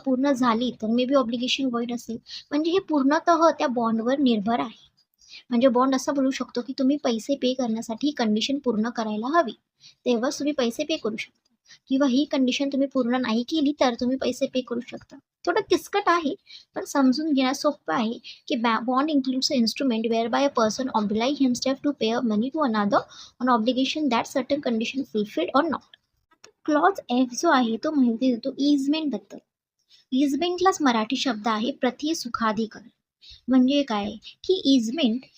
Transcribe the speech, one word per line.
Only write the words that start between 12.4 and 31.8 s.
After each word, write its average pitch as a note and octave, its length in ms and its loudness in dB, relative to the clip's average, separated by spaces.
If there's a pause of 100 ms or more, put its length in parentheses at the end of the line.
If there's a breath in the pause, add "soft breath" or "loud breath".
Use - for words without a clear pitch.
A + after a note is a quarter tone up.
तुम्ही C#4 180 0
पूर्ण B3+ 340 0
नाही A#3 280 0
केली D4+ 300 0
तर B3+ 200 4
तुम्ही B3+ 180 -2
पैसे B3+ 300 -2
पे B3+ 140 -4
करू A#3+ 200 -6
शकता. - 360 -18 (280)
थोडं F4 240 0
किचकट G4 400 0
आहे, E4+ 240 0 (420 loud breath)
पण F#4+ 100 -6
समजून C#4+ 480 2
घेणं C4+ 200 2
सोपं C#4+ 400 -2
आहे A#3 240 -2 (300 loud breath)
की D4 100 -2
ba-, A3+ 260 0
bond C4 280 0
includes C4 400 0
an C#4+ 60 2
instrument A3+ 520 0
whereby A#3 320 0
a C#4 100 2
person A#3+ 440 0
oblige A3 440 0
himself C4 440 0
to C#4+ 120 0
pay A3 160 -2 (120)
money A3+ 280 0
to D#4 120 -2
another A3 380 2 (380 loud breath)
on B3 100 0
obligation B3+ 600 2
that A#3 180 0
certain C#4+ 340 -2
condition A#3+ 440 -2
fulfilled A3 500 -2
or C#4 80 6
not. D#4+ 260 -4 (420)
आता - 200 -20 (140)
क्लॉज E4 340 2 (120)
एफ B3 300 0
जो E4+ 100 4
आहे A#3+ 260 2
तो D#4 140 -4
माहिती B3+ 420 2
देतो B3+ 200 -4 (140)
इजमेंटबद्दल. C#4+ 720 0 (720 soft breath)
इजमेंटलाच F4 720 2
मराठी A#3 340 2
शब्द A3+ 320 -4
आहे A3+ 240 -2
प्रति C#4 440 -2